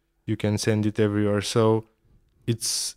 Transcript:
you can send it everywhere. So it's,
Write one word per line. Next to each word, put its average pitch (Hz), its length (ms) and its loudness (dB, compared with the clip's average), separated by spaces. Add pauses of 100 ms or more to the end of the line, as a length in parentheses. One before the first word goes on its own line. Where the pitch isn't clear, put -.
(300)
you 110 140 -2
can 104 140 0
send 107 280 0
it 104 140 -2
everywhere. 104 420 2
So 110 440 2 (680)
it's, - 460 -6